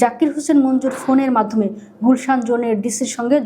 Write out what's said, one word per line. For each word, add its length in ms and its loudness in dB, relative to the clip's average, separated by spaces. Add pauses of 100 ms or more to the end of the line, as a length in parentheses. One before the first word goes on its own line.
জাকির 320 2
হোসেন 320 0
মঞ্জুর 360 0
ফোনের 360 2
মাধ্যমে 300 0 (380)
গুলশান 420 2
জোনের 360 0
ডিসির 320 -4
সঙ্গে 300 0